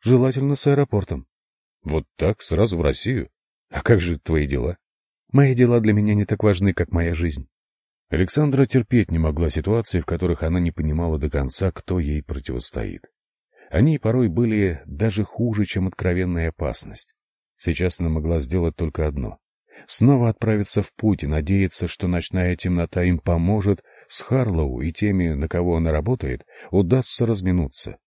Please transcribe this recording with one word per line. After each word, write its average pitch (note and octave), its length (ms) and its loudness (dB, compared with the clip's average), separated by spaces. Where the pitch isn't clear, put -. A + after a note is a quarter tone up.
Желательно C3 540 2
с - 120 -2
аэропортом». A2 600 0
«Вот D2+ 220 -2
так, F#2+ 260 -2
сразу F#2+ 360 0
в E2 40 -2
Россию? E2+ 480 -2
А - 120 -8
как A2 200 4
же E2+ 160 -2
твои D2+ 300 0
дела?» C2+ 300 -4
«Мои C3+ 220 6
дела A#2+ 260 6
для G#2+ 140 2
меня G#2 200 2
не G#2 120 2
так - 180 -2
важны, G2 300 2
как - 180 -2
моя E2+ 220 0
жизнь». D#2+ 340 -4
Александра C3 560 2
терпеть A#2+ 440 2
не E2 80 0
могла D#2+ 320 0
ситуации, F#2+ 500 -2
в D#2+ 60 -6
которых E2+ 380 -2
она E2 160 0
не E2+ 120 0
понимала D#2 460 -2
до C#2+ 120 -2
конца, D2 420 -2
кто - 280 -4
ей D2 220 -2
противостоит. B1+ 840 -8
Они C#3+ 260 4
порой A#2+ 300 0
были G2+ 580 0
даже G2+ 380 -2
хуже, G#2+ 420 -2
чем F#2 220 -2
откровенная F2+ 640 -2
опасность. - 680 -8
Сейчас F2+ 420 -2
она E2+ 100 -2
могла D#2+ 300 0
сделать E2 360 -2
только D#2 320 -2
одно: C#2+ 320 -6
снова B2 420 4
отправиться G#2 520 0
в - 120 -6
путь G#2 300 0
и C#2+ 40 -4
надеяться, F2 600 0
что - 200 -6
ночная F2+ 480 0
темнота F2 480 0
им F2+ 160 2
поможет — F#2 640 0
с - 140 -4
Харлоу D#2+ 600 -2
и D#2+ 100 -4
теми, F#2+ 380 0
на D2+ 180 -2
кого F2 300 0
она E2 140 2
работает, D2+ 540 -2
удастся G2+ 540 2
разминуться. F#2 800 -2